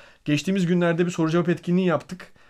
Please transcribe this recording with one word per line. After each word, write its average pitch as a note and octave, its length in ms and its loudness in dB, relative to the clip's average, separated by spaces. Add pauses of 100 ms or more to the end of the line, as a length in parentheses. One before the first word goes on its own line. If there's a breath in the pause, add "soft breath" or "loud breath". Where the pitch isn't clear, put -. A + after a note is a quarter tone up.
(240 soft breath)
Geçtiğimiz F3 420 0
günlerde F3 400 2
bir F3 40 -4
soru D#3+ 200 -2
cevap E3+ 180 0
etkinliği F3 380 0
yaptık. - 460 -4 (180)